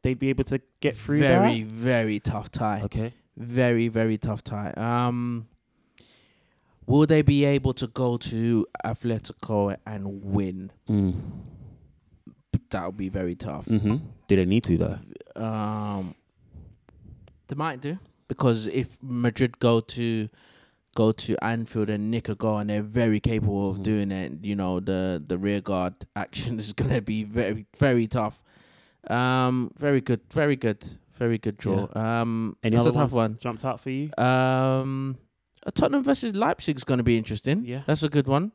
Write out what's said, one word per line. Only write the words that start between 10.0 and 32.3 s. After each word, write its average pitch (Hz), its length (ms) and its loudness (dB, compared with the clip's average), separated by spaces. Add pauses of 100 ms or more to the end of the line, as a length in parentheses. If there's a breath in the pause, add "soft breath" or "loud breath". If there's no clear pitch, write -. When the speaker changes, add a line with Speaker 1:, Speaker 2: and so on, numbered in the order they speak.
Speaker 2:
win? 98 480 -2 (180)
Speaker 1:
Mm. 98 320 2 (1500 loud breath)
Speaker 2:
That 90 160 -4
would 95 100 -8
be 98 120 -4
very 92 280 -4
tough. - 300 -10
Speaker 1:
Mm-hmm. 107 300 2 (300)
Do 98 100 6
they 92 80 6
need 101 200 2
to, 87 120 2
though? - 640 -6
Speaker 2:
Um, 104 760 -6 (1300)
they 139 80 -8
might 147 240 -4
do, 151 180 -6 (280)
because 113 400 2
if 123 360 -4
Madrid 120 580 0
go 117 200 4
to, 113 480 -4 (680 soft breath)
go 110 160 4
to - 320 -2
Anfield 113 460 -2
and 104 200 -2
nick 113 180 -4
a 107 60 -2
goal, 107 240 0
and 104 120 -4
they're 104 120 0
very 107 380 2
capable 101 500 0
of 95 60 -4
Speaker 1:
Mm-hmm. 98 60 -6
Speaker 2:
doing 101 280 0
it, 92 220 -6 (100)
you 101 140 -4
know, 92 240 -2
the, 92 440 -2
the 90 140 -4
rear 101 220 0
guard 92 340 -2 (100)
<laughs> - 120 -14
action 110 420 -6
is 107 140 -6
gonna 127 280 0
be 107 240 -4
very, 107 420 -4 (100)
very 123 300 4
tough. 107 360 -4 (680 soft breath)
Um, 127 680 2
very 143 240 2
good, 120 200 0 (120)
very 147 240 2
good, 113 260 -2 (300)
very 117 260 0
good 104 200 -4
draw. 98 360 0
Speaker 1:
Yeah. 113 280 0
Speaker 2:
Um, 113 400 -2